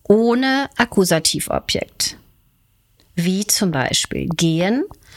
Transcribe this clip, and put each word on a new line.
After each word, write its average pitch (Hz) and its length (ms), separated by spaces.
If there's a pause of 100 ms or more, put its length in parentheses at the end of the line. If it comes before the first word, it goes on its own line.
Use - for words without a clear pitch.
ohne 254 760
Akkusativobjekt. - 1400 (1000)
Wie 185 320
zum - 240
Beispiel - 580
gehen, 170 540 (340)